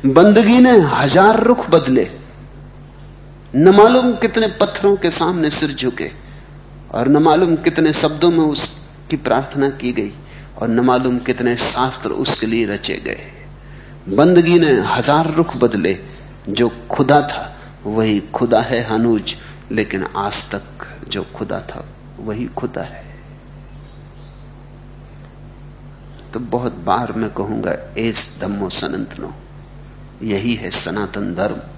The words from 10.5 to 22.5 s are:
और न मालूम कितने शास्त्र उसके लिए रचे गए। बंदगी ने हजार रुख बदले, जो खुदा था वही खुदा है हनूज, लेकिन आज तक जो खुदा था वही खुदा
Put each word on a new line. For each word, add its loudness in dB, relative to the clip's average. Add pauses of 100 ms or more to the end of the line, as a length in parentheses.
और -4
न 2
मालूम 2
कितने -2
शास्त्र -4
उसके -4
लिए 0
रचे -6
गए। -10 (760)
बंदगी 4
ने 4
हजार 0
रुख -2
बदले, -2 (440)
जो -2
खुदा 2
था -10 (280)
वही 0
खुदा 0
है -2
हनूज, 0 (360)
लेकिन -4 (100)
आज -6
तक -8 (440)
जो -8
खुदा -8
था -16 (340)
वही -8
खुदा -8